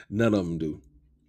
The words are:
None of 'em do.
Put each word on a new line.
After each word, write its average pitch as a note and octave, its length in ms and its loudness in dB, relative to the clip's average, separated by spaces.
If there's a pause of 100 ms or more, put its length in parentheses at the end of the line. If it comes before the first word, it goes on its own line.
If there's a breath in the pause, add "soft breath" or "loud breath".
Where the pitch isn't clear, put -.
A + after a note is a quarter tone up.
None G#2+ 240 2
of F#2+ 140 2
'em E2+ 100 -4
do. D#2 240 -6 (480)